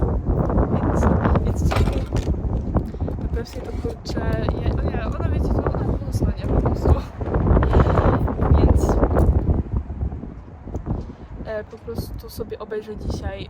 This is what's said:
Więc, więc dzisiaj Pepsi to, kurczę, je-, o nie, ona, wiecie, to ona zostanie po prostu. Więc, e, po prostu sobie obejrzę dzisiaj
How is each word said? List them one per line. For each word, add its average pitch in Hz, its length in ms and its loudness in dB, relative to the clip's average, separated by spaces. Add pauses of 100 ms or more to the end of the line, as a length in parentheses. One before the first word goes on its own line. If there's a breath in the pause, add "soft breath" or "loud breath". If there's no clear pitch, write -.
(720)
Więc, - 340 2 (400)
więc - 180 0
dzisiaj - 220 4 (1500)
Pepsi - 240 -6
to, - 120 -8
kurczę, - 500 -4 (400)
je-, - 260 0
o - 40 -2
nie, - 140 -4
ona, - 240 -2
wiecie, - 240 0
to - 100 0
ona - 480 -2
zostanie - 320 -2 (120)
po - 60 4
prostu. - 320 2 (1600)
Więc, - 380 4 (2500 loud breath)
e, 214 180 -6
po 220 140 -18
prostu 226 520 -10
sobie 220 300 -10
obejrzę 214 380 -10
dzisiaj 196 520 -8